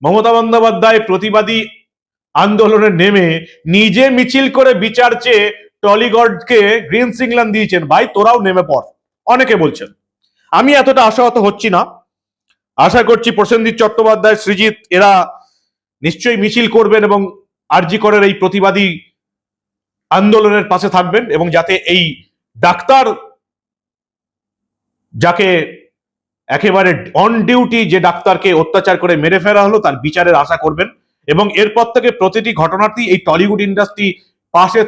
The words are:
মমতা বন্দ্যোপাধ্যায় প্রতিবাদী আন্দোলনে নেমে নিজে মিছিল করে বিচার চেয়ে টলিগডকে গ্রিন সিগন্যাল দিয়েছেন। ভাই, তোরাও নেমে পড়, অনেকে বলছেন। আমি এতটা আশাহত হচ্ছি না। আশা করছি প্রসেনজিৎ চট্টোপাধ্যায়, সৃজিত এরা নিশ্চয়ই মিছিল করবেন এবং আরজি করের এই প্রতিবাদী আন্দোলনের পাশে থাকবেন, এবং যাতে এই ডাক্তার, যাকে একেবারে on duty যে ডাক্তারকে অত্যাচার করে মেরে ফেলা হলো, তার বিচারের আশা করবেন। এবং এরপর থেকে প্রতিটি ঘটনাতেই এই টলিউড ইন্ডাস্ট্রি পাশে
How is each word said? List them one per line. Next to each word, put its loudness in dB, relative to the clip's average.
মমতা 0
বন্দ্যোপাধ্যায় 2
প্রতিবাদী -2
আন্দোলনে 2
নেমে 2
নিজে 2
মিছিল 0
করে 4
বিচার 0
চেয়ে 2
টলিগডকে 2
গ্রিন -2
সিগন্যাল -2
দিয়েছেন। -2
ভাই, 2
তোরাও 2
নেমে 0
পড়, -2
অনেকে 0
বলছেন। -4
আমি 2
এতটা 2
আশাহত 0
হচ্ছি -2
না। 0
আশা 2
করছি 0
প্রসেনজিৎ -2
চট্টোপাধ্যায়, 2
সৃজিত -2
এরা 4
নিশ্চয়ই -4
মিছিল -2
করবেন 2
এবং 0
আরজি 0
করের 2
এই 0
প্রতিবাদী -2
আন্দোলনের 2
পাশে -2
থাকবেন, -2
এবং -2
যাতে 0
এই 0
ডাক্তার, 2
যাকে -2
একেবারে 0
on 2
duty 0
যে 2
ডাক্তারকে 0
অত্যাচার 0
করে 0
মেরে 0
ফেলা 2
হলো, 2
তার -2
বিচারের 0
আশা -4
করবেন। -4
এবং 0
এরপর 0
থেকে 0
প্রতিটি -2
ঘটনাতেই -4
এই 0
টলিউড 0
ইন্ডাস্ট্রি -4
পাশে 2